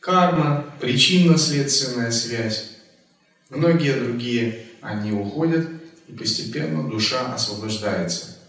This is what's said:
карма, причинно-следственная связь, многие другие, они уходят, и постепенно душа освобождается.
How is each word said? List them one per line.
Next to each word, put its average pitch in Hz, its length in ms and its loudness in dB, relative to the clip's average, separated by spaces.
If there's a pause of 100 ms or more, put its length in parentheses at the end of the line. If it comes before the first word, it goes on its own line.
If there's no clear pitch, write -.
карма, 165 800 2
причинно-следственная 139 1300 4
связь, 113 540 -4 (840)
многие 143 460 2
другие, 120 680 -2 (160)
они 107 320 -4
уходят, 160 560 0 (400)
и - 40 -18
постепенно 151 760 -4
душа 127 420 -2
освобождается. 101 1040 -4 (100)